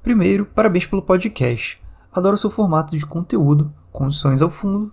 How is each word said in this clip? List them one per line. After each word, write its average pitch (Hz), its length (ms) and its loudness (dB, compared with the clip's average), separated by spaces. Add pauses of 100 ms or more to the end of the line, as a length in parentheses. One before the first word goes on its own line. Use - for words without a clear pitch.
Primeiro, 202 440 2
parabéns 180 400 2
pelo 196 160 -2
podcast. 180 760 -2 (320)
Adoro 196 280 2
seu 214 100 -2
formato 165 480 0
de 147 80 -4
conteúdo, 147 680 0 (220)
com 135 180 -4
sons 139 300 0
ao 160 80 -2
fundo, 202 440 -6